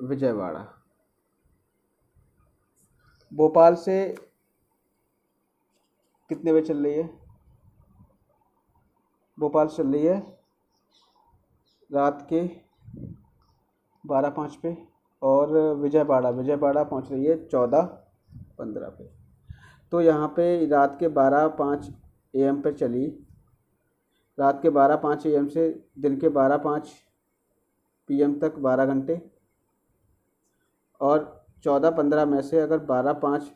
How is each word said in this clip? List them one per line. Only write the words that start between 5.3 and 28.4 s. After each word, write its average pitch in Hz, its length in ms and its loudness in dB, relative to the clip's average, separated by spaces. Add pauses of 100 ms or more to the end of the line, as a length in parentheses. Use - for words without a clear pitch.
कितने 160 240 -2
बजे 160 100 6
चल 151 200 -4
रही 147 100 -2
है? 160 160 -4 (2250)
भोपाल 151 300 2
से 151 100 -10
चल 151 100 -2
रही 139 180 0
है 185 140 2 (1700)
रात 143 400 -2
के 160 120 0 (1600)
बारह 143 280 -2
पाँच 147 240 -10
पे, 170 200 -8 (460)
और 143 360 2 (180)
विजयवाड़ा, 143 560 2
विजयवाड़ा 143 520 -2
पहुंच 139 280 -8
रही 135 140 -4
है 165 220 0
चौदह 127 340 2 (760)
पन्द्रह 107 320 -12
पे। - 200 -20 (840)
तो 175 100 0
यहाँ 156 280 4
पे 170 380 0
रात 143 320 2
के 170 100 0
बारह 139 460 4
पाँच 143 340 -4 (440)
ए 135 80 0
एम 139 200 0
पे 147 120 -2
चली, 131 320 -4 (1300)
रात 139 240 0
के 165 100 2
बारह 143 260 4
पाँच 147 280 -4
ए 156 60 0
एम 143 180 2
से 160 200 0 (300)
दिन 135 200 -2
के 160 120 2
बारह 139 280 2
पाँच 151 320 -6 (1160)
पी 143 120 0
एम 143 180 0
तक 151 200 -2